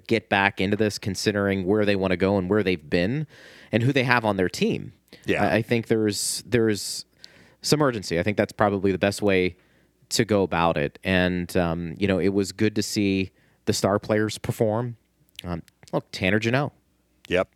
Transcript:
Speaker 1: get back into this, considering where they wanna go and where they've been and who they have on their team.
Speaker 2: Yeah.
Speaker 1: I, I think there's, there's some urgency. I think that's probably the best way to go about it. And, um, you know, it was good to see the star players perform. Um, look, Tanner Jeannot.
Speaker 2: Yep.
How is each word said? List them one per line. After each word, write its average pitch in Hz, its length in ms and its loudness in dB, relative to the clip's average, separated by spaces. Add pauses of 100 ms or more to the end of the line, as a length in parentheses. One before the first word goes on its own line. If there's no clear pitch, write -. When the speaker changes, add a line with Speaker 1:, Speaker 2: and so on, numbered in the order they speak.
Speaker 1:
get 110 220 -2
back 98 320 2
into 101 160 0
this, 104 220 0
considering 98 680 0
where 104 220 2
they 101 100 2
wanna 92 220 0
go 98 180 2
and 90 140 -2
where 107 120 4
they've 90 280 -2
been 110 360 0 (460)
and 113 100 0
who 135 100 2
they 131 120 0
have 123 220 2
on 101 100 2
their 92 140 0
team. - 420 -4 (320)
Speaker 2:
Yeah. 98 200 0
Speaker 1:
I, 82 100 2
I 110 80 2
think 113 240 -2
there's, 107 600 0
there's 110 600 -2 (560)
some 151 180 0
urgency. 117 380 0
I 87 40 2
think 101 140 -2
that's 104 160 0
probably 101 400 2
the 90 60 -2
best 101 240 0
way 92 340 2 (540)
to 120 160 0
go 101 160 2
about 85 340 2
it. 73 260 -4
And, 90 540 0
um, 85 400 -2
you 98 100 -2
know, 95 120 0
it 87 100 0
was 98 240 -2
good 107 220 -2
to 107 80 -2
see 95 480 -2 (340)
the - 80 0
star 101 260 2
players 107 380 -2
perform. 117 600 -2 (480)
Um, 87 180 -6 (280)
look, 165 220 -4
Tanner 98 260 0
Jeannot. 120 360 -2 (540)
Speaker 2:
Yep. 92 280 0